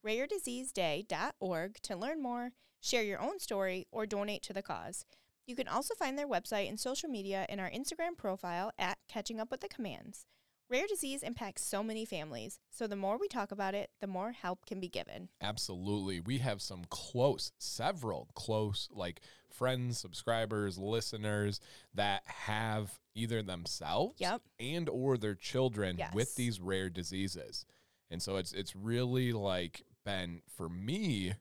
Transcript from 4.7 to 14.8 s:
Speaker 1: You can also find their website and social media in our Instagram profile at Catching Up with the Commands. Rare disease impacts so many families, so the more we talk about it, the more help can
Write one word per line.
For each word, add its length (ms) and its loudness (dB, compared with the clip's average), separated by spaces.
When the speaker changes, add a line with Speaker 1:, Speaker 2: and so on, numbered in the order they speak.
Speaker 1:
You 80 -8
can 140 0
also 260 0
find 240 0
their 80 0
website 420 2
and 120 -4
social 280 -2
media 400 0
in 120 -4
our 100 -2
Instagram 460 -2
profile 640 0
at 180 2
Catching 300 -4
Up 140 -2
with 80 -4
the 80 -6
Commands. 580 -8
Rare 200 4
disease 340 0
impacts 420 -4
so 200 0
many 200 -2
families, 540 -4
so 200 -2
the 80 -2
more 200 2
we 120 0
talk 240 -2
about 240 0
it, 140 -2
the 80 -2
more 240 0
help 340 -2
can 140 -4